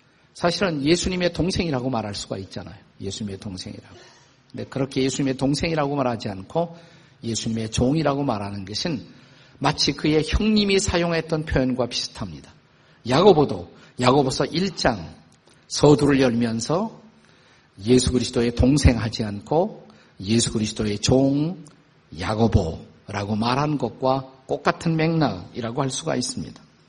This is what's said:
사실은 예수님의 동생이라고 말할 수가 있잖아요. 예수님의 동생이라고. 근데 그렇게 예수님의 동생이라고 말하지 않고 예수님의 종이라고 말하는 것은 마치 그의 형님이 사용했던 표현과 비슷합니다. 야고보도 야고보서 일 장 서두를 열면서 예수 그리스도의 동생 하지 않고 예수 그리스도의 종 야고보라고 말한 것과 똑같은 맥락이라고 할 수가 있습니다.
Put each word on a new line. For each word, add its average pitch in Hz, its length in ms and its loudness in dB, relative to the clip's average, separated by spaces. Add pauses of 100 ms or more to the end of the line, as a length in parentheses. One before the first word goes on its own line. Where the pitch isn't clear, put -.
(340)
사실은 170 520 0
예수님의 175 480 2
동생이라고 156 560 -2
말할 107 260 -4
수가 - 220 -8
있잖아요. 98 400 -12 (240)
예수님의 98 380 -8
동생이라고. - 560 -14 (560)
근데 117 140 -10
그렇게 135 380 -2
예수님의 131 340 -2
동생이라고 147 580 0
말하지 123 340 -2
않고 165 480 -6 (460)
예수님의 113 480 -4
종이라고 143 520 0
말하는 101 420 -4
것은 107 400 -6 (540)
마치 147 340 0
그의 151 320 0
형님이 208 540 2
사용했던 165 680 -2
표현과 127 420 0
비슷합니다. - 640 -10 (540)
야고보도 131 640 4 (280)
야고보서 131 460 4
일 165 300 -4
장 104 380 -2 (540)
서두를 143 540 6
열면서 120 800 0 (840)
예수 123 260 4
그리스도의 120 440 0
동생 131 440 4
하지 110 240 -4
않고 147 640 -2 (340)
예수 110 320 0
그리스도의 107 460 -2
종 139 640 2 (540)
야고보라고 101 1160 -2
말한 131 420 0
것과 131 540 -2 (160)
똑같은 165 480 -2
맥락이라고 135 840 -2
할 135 80 -2
수가 139 260 -4
있습니다. - 460 -8 (280)